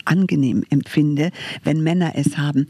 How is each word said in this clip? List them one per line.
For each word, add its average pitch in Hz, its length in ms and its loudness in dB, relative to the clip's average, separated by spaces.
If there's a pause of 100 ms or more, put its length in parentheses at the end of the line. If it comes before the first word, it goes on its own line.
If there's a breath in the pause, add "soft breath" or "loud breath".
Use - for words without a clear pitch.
angenehm 156 680 2
empfinde, 147 600 0 (320 loud breath)
wenn 156 200 0
Männer 170 340 0
es 143 220 0
haben. 143 320 0